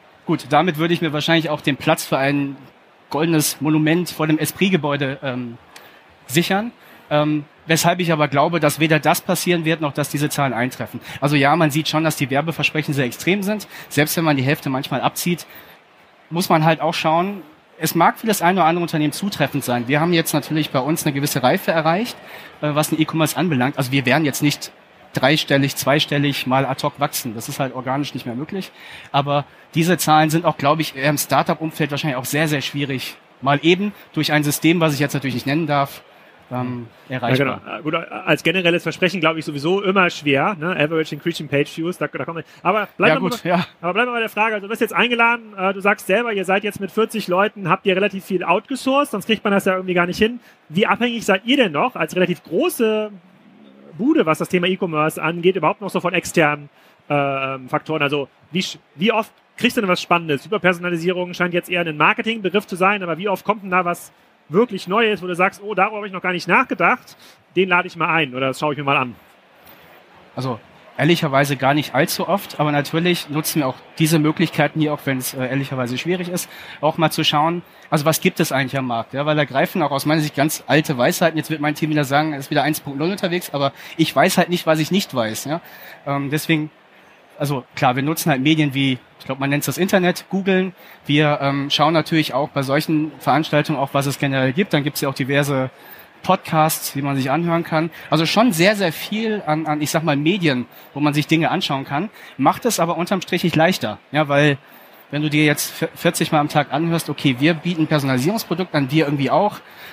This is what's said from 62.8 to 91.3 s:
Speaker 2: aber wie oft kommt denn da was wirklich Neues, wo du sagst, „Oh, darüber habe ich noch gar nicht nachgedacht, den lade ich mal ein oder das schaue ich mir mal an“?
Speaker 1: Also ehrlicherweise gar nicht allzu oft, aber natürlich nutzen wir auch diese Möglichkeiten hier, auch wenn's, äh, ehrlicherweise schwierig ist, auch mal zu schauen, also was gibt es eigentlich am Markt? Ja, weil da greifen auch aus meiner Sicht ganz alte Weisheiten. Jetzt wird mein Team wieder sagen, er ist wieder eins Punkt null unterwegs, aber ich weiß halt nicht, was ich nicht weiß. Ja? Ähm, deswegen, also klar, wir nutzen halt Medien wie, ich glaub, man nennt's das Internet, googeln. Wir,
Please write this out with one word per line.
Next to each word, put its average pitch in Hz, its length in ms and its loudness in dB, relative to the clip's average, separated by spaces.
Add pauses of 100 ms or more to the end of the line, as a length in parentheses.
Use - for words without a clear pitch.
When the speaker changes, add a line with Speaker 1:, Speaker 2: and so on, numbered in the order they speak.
Speaker 2:
aber 170 160 -4
wie 202 120 -4
oft 185 140 -2
kommt 208 200 -2
denn 190 80 -8
da 180 120 2
was 175 280 -6 (360)
wirklich 196 400 0
Neues, 208 360 2
wo 185 40 -8
du 180 60 -4
sagst, 185 300 0
„Oh, 208 100 -6
darüber 208 240 0
habe 208 80 -10
ich 190 80 -12
noch 180 80 -8
gar 180 100 -2
nicht 180 160 -6
nachgedacht, 208 720 2 (380)
den 190 120 4
lade 180 200 2
ich 175 80 -16
mal 165 180 0
ein 147 220 0
oder 135 140 0
das 131 100 -6
schaue 151 140 0
ich 135 40 -8
mir 147 60 -6
mal 139 120 2
an“? 127 200 -2 (1200)
Speaker 1:
Also 123 240 -6 (400)
ehrlicherweise 143 580 2
gar 135 160 4
nicht 147 220 -2
allzu 170 340 0
oft, 196 300 -2
aber 151 120 2
natürlich 165 580 0
nutzen 151 320 -2
wir 135 60 0
auch 127 80 -4 (220)
diese 160 220 4
Möglichkeiten 151 600 0
hier, 151 140 2
auch 143 120 -6
wenn's, 131 280 -2
äh, 127 140 -4
ehrlicherweise 127 500 -4
schwierig 175 320 -4
ist, 175 180 -6 (320)
auch 151 200 0
mal 160 100 4
zu - 140 -2
schauen, 160 400 0 (260)
also 151 160 2
was 160 160 2
gibt - 180 0
es 160 120 0
eigentlich 135 260 -2
am 131 80 -2
Markt? 117 280 -6
Ja, 139 120 -2
weil 151 100 2
da 147 100 2
greifen 151 360 0
auch 143 100 0
aus 135 140 -2
meiner 156 160 2
Sicht 151 140 -2
ganz 147 320 -2
alte 151 280 2
Weisheiten. 160 420 2
Jetzt 147 120 -4
wird 156 100 -4
mein 147 140 0
Team 156 160 -4
wieder 151 140 2
sagen, 151 300 0
er 139 60 -8
ist 135 120 -10
wieder 147 100 2
eins 151 200 0
Punkt 139 180 -8
null 160 100 0
unterwegs, 180 420 -4
aber 139 220 0 (240)
ich 160 180 2
weiß 165 220 4
halt 175 120 2
nicht, 175 180 -2
was 160 120 4
ich 151 120 -2
nicht 196 220 0
weiß. 110 320 -2
Ja? 151 160 -4 (440)
Ähm, 139 240 -4
deswegen, 156 400 0 (680)
also 139 260 -2 (120)
klar, 127 200 2
wir 139 80 0
nutzen 160 280 -2
halt 131 100 2
Medien 151 320 2
wie, 135 240 0 (220)
ich - 60 -20
glaub, 135 140 -6
man 139 100 -2
nennt's 143 160 0
das 139 120 -2
Internet, 180 520 0
googeln. 185 440 0 (320)
Wir, 147 360 2